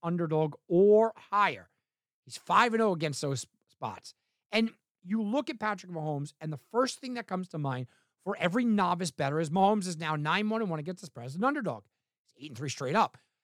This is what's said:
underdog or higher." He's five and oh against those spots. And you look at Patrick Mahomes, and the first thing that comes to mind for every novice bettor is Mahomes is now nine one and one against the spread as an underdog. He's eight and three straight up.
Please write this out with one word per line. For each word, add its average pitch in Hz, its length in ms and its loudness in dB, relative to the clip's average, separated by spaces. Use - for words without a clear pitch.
underdog 160 520 0
or 208 480 6
higher." 175 540 0
He's - 120 -14
five 214 360 4
and 226 100 2
oh 214 100 4
against 156 280 -4
those 139 260 -4
spots. - 460 -12
And 226 180 0
you 214 200 -2
look 240 260 -2
at 262 100 -8
Patrick 202 320 -6
Mahomes, 151 500 -6
and 156 120 -8
the 147 80 -12
first 247 300 0
thing 254 140 -10
that 233 120 -8
comes 185 220 -6
to 165 100 -8
mind 131 280 -4
for - 160 -6
every 180 260 2
novice 180 460 0
bettor 147 300 -2
is 156 100 -2
Mahomes 196 360 4
is 175 100 -8
now 156 180 -2
nine 170 340 0
one 220 120 -2
and 202 100 -2
one 160 80 -4
against 165 220 -10
the 180 60 -14
spread 127 200 -14
as 135 100 -10
an 196 80 0
underdog. 220 400 -2
He's - 220 -20
eight 156 60 -14
and 113 80 -14
three 143 100 -8
straight 135 280 -4
up. 220 200 0